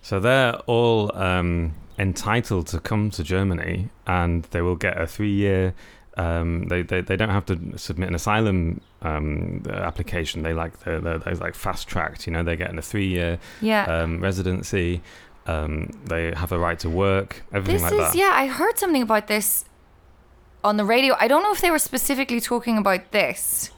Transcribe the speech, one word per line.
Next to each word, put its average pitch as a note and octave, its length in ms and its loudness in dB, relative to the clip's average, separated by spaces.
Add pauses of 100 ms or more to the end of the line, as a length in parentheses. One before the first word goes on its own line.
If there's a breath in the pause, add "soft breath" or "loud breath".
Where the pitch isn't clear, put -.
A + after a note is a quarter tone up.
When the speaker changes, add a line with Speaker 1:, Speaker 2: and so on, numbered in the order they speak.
Speaker 1:
So G2 180 -2
they're B2 360 4 (120)
all, A#2 500 4
um, F2 560 2 (240)
entitled G2 720 0
to F2 140 -4
come G#2+ 300 -2
to F2+ 120 -4
Germany, F#2 640 -2 (180)
and F2 460 2
they E2+ 100 -2
will F2+ 140 2
get F2+ 240 -2
a E2 80 -2
three-year, G2 680 2 (440 loud breath)
um, E2+ 500 0
they, F2+ 140 0
they, F2+ 180 -2
they F#2+ 160 0
don't A2 140 2
have G2 160 2
to F2 320 -4
submit F2+ 320 -4
an F2 60 0
asylum, F#2+ 680 2 (200)
um, D#2 680 -4
application. F2 760 -4
They, E2 100 -2
like, E2 280 -4
they're, E2 180 -4
they're, E2 200 -4
they're, F2+ 160 -4
like, F2 200 -6
fast-tracked, - 720 -4
you E2 60 -4
know, E2+ 100 0
they're E2 140 0
getting F2 200 -6
a D#2+ 40 -8
three-year, F2 580 -2 (220 loud breath)
Speaker 2:
Yeah. G#3+ 240 2
Speaker 1:
um, E2 340 0
residency. F2+ 840 -2 (460 loud breath)
Um, D#2 440 -4 (120)
they E2 320 -2
have F2 160 -4
a F2 80 0
right E2+ 200 0
to F2 100 -4
work, F#2+ 540 0 (100)
everything G2 220 0
Speaker 2:
This - 80 0
Speaker 1:
like E2+ 100 0
Speaker 2:
is, G#4 60 4 (120)
Speaker 1:
that. - 40 -2
Speaker 2:
yeah, F#4+ 180 4
I C4+ 140 2
heard E4 300 0
something E4 240 2
about G#3+ 260 2
this G#3 360 0 (1000)
on G#3 120 4
the G#3+ 80 2
radio. B3 340 6
I A3 100 4
don't D4+ 140 6
know G#4 100 2
if - 80 -2
they F4 100 4
were D#4 80 4
specifically C4 640 0
talking A#3 360 0
about F#3+ 360 0
this - 640 0